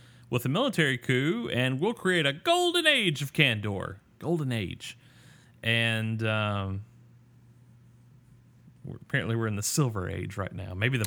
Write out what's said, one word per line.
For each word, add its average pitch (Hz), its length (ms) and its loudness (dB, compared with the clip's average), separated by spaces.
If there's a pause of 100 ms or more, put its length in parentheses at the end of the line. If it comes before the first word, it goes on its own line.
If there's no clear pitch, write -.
(300)
with 127 160 0
a - 20 0
military 165 500 2
coup, 151 540 0
and 127 260 2
we'll 202 160 0
create 180 320 2
a 139 60 2
golden 339 540 2
age 220 360 2
of 139 120 -8
Kandor. 104 640 0 (220)
Golden 151 320 -2
age. 98 460 -4 (640)
And, 113 640 2
um, 101 560 0 (2000)
we're, 92 120 -10
apparently 117 400 -2
we're 113 100 0
in 107 100 0
the 104 60 -4
Silver 107 460 0
Age 92 280 -6
right 98 160 -6
now. 95 220 -10
Maybe 120 240 0
the 107 80 0